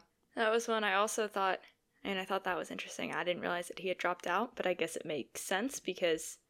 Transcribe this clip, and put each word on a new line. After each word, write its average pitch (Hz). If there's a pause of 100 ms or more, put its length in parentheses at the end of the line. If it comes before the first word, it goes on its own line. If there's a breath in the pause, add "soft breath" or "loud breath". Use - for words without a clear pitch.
(360)
that 226
was 233
one 220
I 196
also 214
thought, 190 (440)
and 190
I 190
thought 190
that 185
was 165
interesting. -
I 156
didn't 175
realize 175
that -
he 180
had 180
dropped -
out, 196
but -
I 180
guess 165
it -
makes -
sense 214
because 170 (120)